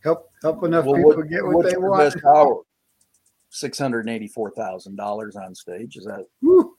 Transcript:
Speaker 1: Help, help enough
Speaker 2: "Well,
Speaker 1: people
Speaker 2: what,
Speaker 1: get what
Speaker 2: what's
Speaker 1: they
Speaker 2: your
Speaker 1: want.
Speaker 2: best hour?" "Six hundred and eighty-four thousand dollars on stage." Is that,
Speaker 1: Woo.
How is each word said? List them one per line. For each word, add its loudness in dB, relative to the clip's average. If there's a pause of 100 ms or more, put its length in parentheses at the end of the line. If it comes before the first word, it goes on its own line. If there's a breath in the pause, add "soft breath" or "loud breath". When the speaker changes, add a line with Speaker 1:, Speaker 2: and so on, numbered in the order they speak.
Speaker 1:
Help, -4 (120)
help -4
enough 0
Speaker 2:
"Well, 2
Speaker 1:
people 6
Speaker 2:
what, -8
Speaker 1:
get -4
what 0
Speaker 2:
what's 2
Speaker 1:
they 0
Speaker 2:
your -2
Speaker 1:
want. 2
Speaker 2:
best -10
hour?" 4 (880)
"Six -12
hundred -4
and -8
eighty-four -10
thousand -12
dollars -10
on -16
stage." -16
Is -20
that, -14 (160)
Speaker 1:
Woo. 4